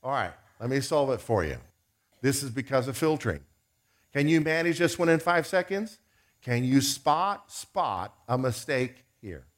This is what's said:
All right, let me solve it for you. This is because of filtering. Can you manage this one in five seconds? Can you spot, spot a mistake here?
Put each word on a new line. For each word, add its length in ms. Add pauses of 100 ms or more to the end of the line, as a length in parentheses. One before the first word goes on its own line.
All 100
right, 220 (260)
let 100
me 100
solve 300
it 100
for 240
you. 140 (640)
This 200
is 80
because 380
of 80
filtering. 480 (680)
Can 140
you 120
manage 400
this 180
one 120
in 100
five 260
seconds? 540 (420)
Can 220
you 160
spot, 720
spot 640 (120)
a 100
mistake 680 (180)
here? 240 (120)